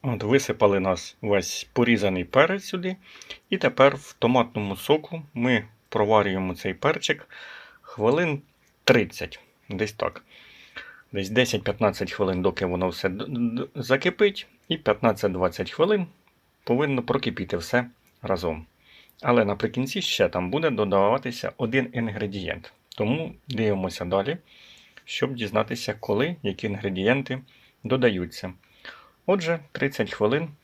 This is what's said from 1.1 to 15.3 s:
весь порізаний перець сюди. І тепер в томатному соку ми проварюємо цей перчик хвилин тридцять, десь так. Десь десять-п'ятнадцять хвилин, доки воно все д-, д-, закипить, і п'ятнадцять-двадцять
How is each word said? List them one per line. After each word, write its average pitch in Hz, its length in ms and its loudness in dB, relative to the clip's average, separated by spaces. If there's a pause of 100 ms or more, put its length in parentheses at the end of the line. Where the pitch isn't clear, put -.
весь 101 520 0
порізаний 104 500 2
перець 165 420 2
сюди. 185 300 -4 (540)
І 190 80 -2
тепер 135 380 4
в - 180 -16
томатному 117 640 0
соку 156 480 -2 (100)
ми 120 340 0 (220)
проварюємо 101 680 2
цей 95 180 -6
перчик - 560 -2 (520)
хвилин 143 600 0 (420)
тридцять, - 560 2 (300)
десь 104 240 -4
так. - 300 -6 (880)
Десь 98 180 -4
десять-п'ятнадцять 107 840 0
хвилин, 92 300 0
доки 92 240 0
воно 90 240 -2
все 90 200 -4
д-, 95 180 -8
д-, 120 480 -4
закипить, - 720 0 (200)
і 254 100 -4
п'ятнадцять-двадцять 95 920 0